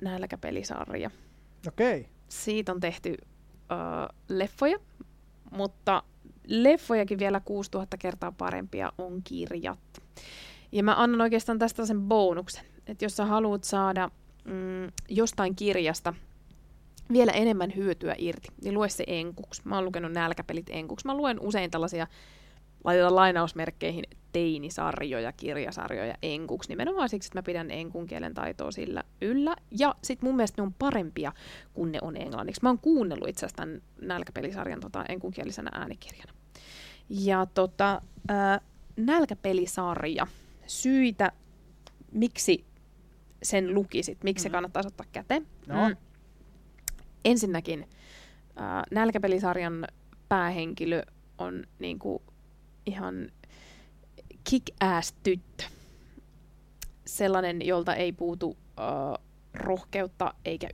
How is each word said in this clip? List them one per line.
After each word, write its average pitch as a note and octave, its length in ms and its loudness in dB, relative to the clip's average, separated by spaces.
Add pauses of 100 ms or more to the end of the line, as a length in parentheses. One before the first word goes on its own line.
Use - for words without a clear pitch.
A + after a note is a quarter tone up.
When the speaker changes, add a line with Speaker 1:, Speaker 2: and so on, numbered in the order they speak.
Speaker 1:
nälkäpelisarja. - 1080 -6 (560)
Speaker 2:
Okei. G3 400 0 (220)
Speaker 1:
Siitä G#3+ 420 -2
on F3+ 80 -4
tehty, F3 380 -4 (540)
ö, E3+ 420 -4 (160)
leffoja, A#3+ 500 2 (720)
mutta G3 520 0 (440)
leffojakin A3+ 720 4
vielä G3 200 2
kuusituhatta G3 580 -6
kertaa F3+ 340 -6
parempia F3+ 680 -6
on F3+ 260 -8
kirjat. F3 560 -6 (920)
Ja G3+ 120 4
mä G#3 200 6
annan A#3 180 6
oikeastaan A3+ 380 4
tästä A3+ 260 0
sen G#3 160 0
bonuksen, G3 640 4 (220)
että G#3+ 180 -6
jos G3+ 120 -4
sä G#3 80 2
haluat G#3 380 2
saada, F#3+ 460 2 (360)
mm, F#3 460 -6 (180)
jostain G3+ 460 2
kirjasta F3+ 580 2 (1000)
vielä A#3+ 180 8
enemmän G3 440 2
hyötyä F3+ 420 0
irti, E3+ 300 -6 (160)
niin G3 100 -2
lue G#3 160 2
se G3+ 180 -4
enkuksi. F3 580 -8
Mä G3+ 100 -4
oon F#3+ 100 0
lukenut F3 260 -4
Nälkäpelit E3+ 580 -4
enkuksi. - 380 -8
Mä C4+ 80 -2
luen C#4 240 0
usein G3 320 -2
tällaisia, E3 360 -2 (760)
laitetaan F3+ 320 8
lainausmerkkeihin, E3+ 880 4 (280)
teinisarjoja, D3+ 1000 -2
kirjasarjoja C#3 920 -6
enkuksi. E3 460 -6
Nimenomaan D#4 400 -2
siksi, G3 180 -6
että - 100 -8
mä F3+ 60 -4
pidän E3+ 280 -4
enkun E3+ 360 -8
kielen E2 260 -8
taitoa - 380 -6
sillä - 320 -6 (180)
yllä. C#4 340 0 (240)
Ja C#4 240 2
sit - 180 -4
mun C4 140 0
mielestä A3 260 2
ne G3+ 40 0
on F#3+ 80 -4
parempia, E3+ 580 -2 (420)
kun E3 180 -2
ne D3+ 100 -4
on D#3+ 160 -8
englanniksi. - 460 -8
Mä B3 60 8
oon B3 100 4
kuunnellut B3+ 500 4
itse - 160 -4
asiassa - 120 -6
tän D#3+ 240 -8 (200)
Nälkäpelisarjan, F3+ 800 -6
tota, F#3+ 300 -8
enkunkielisenä F#3 640 -6
äänikirjana. - 600 -12 (760)
Ja G3 360 2
tota, F#3 560 2 (260)
ää, G3+ 340 4 (360)
Nälkäpelisarja. F#3 1300 2 (400)
Syitä, B3+ 640 4 (800)
miksi G#3+ 540 2 (800)
sen F#3+ 320 2
lukisit, F#3+ 480 0
miksi F#3 200 0
se G3+ 60 -2
Speaker 2:
Mhm. E3 40 -8
Speaker 1:
kannattaisi F3+ 340 -2
ottaa - 240 -14
käteen. - 360 -2 (200)
Speaker 2:
No. E3+ 220 4
Speaker 1:
Mm. G3+ 60 -2 (1300)
Ensinnäkin, F3 640 2 (640)
ää, F#2 360 -4
Nälkäpelisarjan F#3 960 2 (420)
päähenkilö E3+ 720 0 (340)
on F2+ 260 -6 (160)
niinku F#2 420 -6 (640)
ihan F#3 460 -6 (1200)
kick-ass F#3+ 640 2 (100)
tyttö. - 400 0 (1400)
Sellainen, F#3 640 0
jolta F3 280 2
ei F3 160 0
puutu, F3 460 -4 (200)
ää, C#3 380 -2 (380)
rohkeutta F#3 800 -4 (120)
eikä E3 280 -6